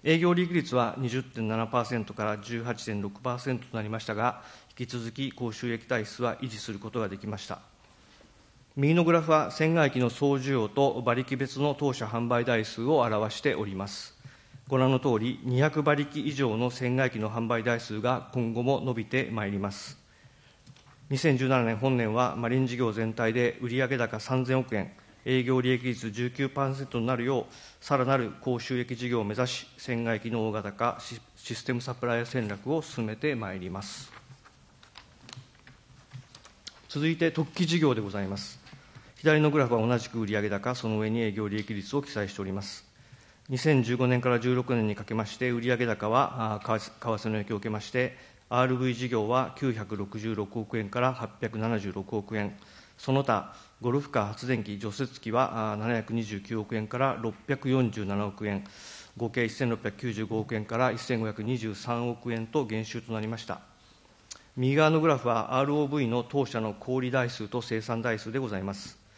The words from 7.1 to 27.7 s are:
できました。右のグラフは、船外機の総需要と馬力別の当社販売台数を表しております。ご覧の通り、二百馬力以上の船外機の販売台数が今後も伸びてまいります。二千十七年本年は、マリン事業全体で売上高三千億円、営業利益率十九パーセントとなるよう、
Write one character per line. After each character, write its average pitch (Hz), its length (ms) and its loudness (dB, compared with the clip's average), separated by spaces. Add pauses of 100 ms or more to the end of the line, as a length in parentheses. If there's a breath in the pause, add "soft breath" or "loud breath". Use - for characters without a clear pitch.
で 98 80 -10
き - 80 -10
ま 107 100 -4
し - 100 -10
た。 - 140 -8 (1160 loud breath)
右 147 160 6
の 175 80 6
グ 165 80 6
ラ 165 100 8
フ 160 120 2
は、 156 180 4
船 160 240 2
外 151 160 6
機 - 80 0
の 123 100 4
総 139 260 2
需 135 180 0
要 110 160 2
と 139 240 4
馬 120 220 2
力 131 220 -2
別 131 200 -4
の 143 200 2
当 143 160 0
社 120 140 -4
販 117 220 -2
売 120 160 4
台 113 200 2
数 113 200 -6
を 147 160 4
表 107 340 2
し - 60 -8
て - 160 2
お 107 80 -2
り 98 100 -4
ま 98 140 -4
す。 - 280 -12 (520 loud breath)
ご 131 100 4
覧 131 140 6
の 131 80 4
通 123 180 4
り、 117 240 -2
二 127 180 2
百 151 200 2
馬 147 160 4
力 143 240 -4
以 151 120 -2
上 127 240 2
の 120 140 2
船 123 240 -2
外 131 160 2
機 110 80 -8
の 107 100 -2
販 113 200 -2
売 113 160 2
台 117 160 2
数 107 200 -6
が 123 320 0
今 117 200 0
後 117 100 -2
も 135 180 2
伸 131 140 -2
び 113 100 -2
て 127 280 -2
ま 107 140 -2
い 101 40 -2
り 101 80 -2
ま 98 140 -2
す。 - 260 -12 (1120 loud breath)
二 139 80 0
千 147 180 6
十 127 120 2
七 127 160 6
年 113 120 2
本 131 200 2
年 110 180 2
は、 120 220 2
マ 117 140 -2
リ 131 100 2
ン 131 80 2
事 120 80 -4
業 117 160 2
全 110 220 -2
体 113 180 2
で 120 280 2
売 123 100 -4
上 127 280 0
高 113 220 -2
三 131 260 0
千 131 140 2
億 113 160 -4
円、 90 160 -2 (320 loud breath)
営 127 180 2
業 127 180 2
利 127 120 2
益 123 120 0
率 113 280 -4
十 120 180 -2
九 135 180 -2
パ 139 180 -2
ー 135 100 -2
セ 139 80 -8
ン - 20 -10
ト - 60 -14
と 120 80 -2
な 120 160 0
る 120 80 -4
よ 127 260 0
う、 - 340 -20